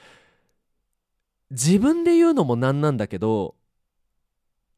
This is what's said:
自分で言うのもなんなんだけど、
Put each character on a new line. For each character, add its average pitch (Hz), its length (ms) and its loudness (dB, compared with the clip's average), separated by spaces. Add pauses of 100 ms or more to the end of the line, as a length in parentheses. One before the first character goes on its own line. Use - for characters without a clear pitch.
(1500)
自 147 280 0
分 330 260 0
で 339 100 4
言 339 140 4
う 320 40 0
の 214 120 0
も 123 100 0
な 131 160 0
ん 143 80 -4
な 151 120 0
ん 131 60 -4
だ 107 100 -4
け 92 120 -10
ど、 107 360 -4 (1200)